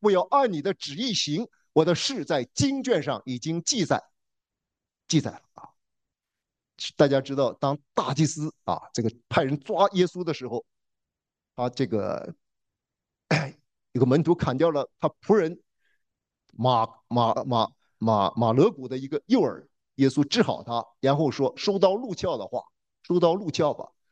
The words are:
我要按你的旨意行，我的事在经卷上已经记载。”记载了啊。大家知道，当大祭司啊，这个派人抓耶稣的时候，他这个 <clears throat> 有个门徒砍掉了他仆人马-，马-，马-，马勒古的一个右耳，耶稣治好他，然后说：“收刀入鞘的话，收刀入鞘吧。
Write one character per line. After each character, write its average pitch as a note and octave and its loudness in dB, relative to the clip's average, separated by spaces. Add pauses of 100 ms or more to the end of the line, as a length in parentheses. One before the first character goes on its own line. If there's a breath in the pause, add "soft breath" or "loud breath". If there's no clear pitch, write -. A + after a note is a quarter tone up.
我 G#3 2
要 F3+ 4
按 C4+ 2
你 D3+ -4
的 F#3 -2
旨 C#3+ -12
意 A#3 -4
行， D#3+ -4 (280)
我 D#3+ 4
的 E3+ 2
事 G3 -4
在 C#3+ -2 (120)
经 C4+ 0
卷 A3 0
上 C#3 -6
已 B2+ -6
经 E3 -4
记 A3 -2
载。” B2+ 0 (1040)
记 D#3 2
载 G#2+ -4
了 - -16 (100)
啊。 - -20 (1300)
大 D3+ 6
家 C3+ 2
知 C3+ -6
道， B2+ 0
当 C#3+ -4 (160)
大 E3 -2
祭 D3+ 2
司 D3+ -6 (120)
啊， - -4 (100)
这 - -4
个 A2 -2 (200)
派 E3+ 0
人 C3+ -2
抓 G3 0
耶 F3+ 2
稣 F3+ -4
的 E3+ -4
时 B2+ -10
候， A2+ -8 (880)
他 B2 -4
这 C3 -2
个 F#2+ -4 (920)
<clears throat> - -4
有 A#2+ -4
个 C3 6
门 D3 4
徒 E3+ 4
砍 C3 0
掉 D#3+ 4
了 C#3 -4
他 D#3 0 (120)
仆 G#3 4
人 F3 0 (920)
马-， A#2 2 (220)
马-， A#2 2 (680)
马-， G#2+ 2
马 A2+ 2
勒 D3+ 6
古 B2+ -14
的 C3 -6
一 C3+ -8
个 D3 -6
右 A#3 2
耳， G#2+ -4 (280)
耶 C3+ 4
稣 C#3+ 2
治 A#3 0
好 - -2
他， A#2 -4 (140)
然 C3+ 2
后 D3+ 0
说 C3 -2
：“收 G3 -2
刀 F#3+ 4
入 A3+ -8
鞘 E3+ -4
的 G2+ -8
话， - -10 (380)
收 F3 0
刀 E3+ 4
入 G3 -4
鞘 D3+ 0
吧。 - -14 (200)